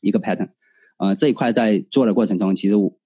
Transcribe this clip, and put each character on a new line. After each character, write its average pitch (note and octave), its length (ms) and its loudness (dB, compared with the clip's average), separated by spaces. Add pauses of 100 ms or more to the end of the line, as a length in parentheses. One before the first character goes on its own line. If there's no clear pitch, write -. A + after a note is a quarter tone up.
一 G2+ 100 -2
个 - 80 0
pattern。 F#2 300 -4 (480)
呃， G2 180 0
这 D3 140 0
一 C3 40 0
块 A#2+ 180 -2
在 G#2+ 380 2
做 C3 160 2
的 G#2+ 80 2
过 A2+ 120 0
程 G2 120 -2
中， F#2+ 160 0
其 F#2+ 140 -2
实 G2+ 80 2
我， G2+ 180 0 (120)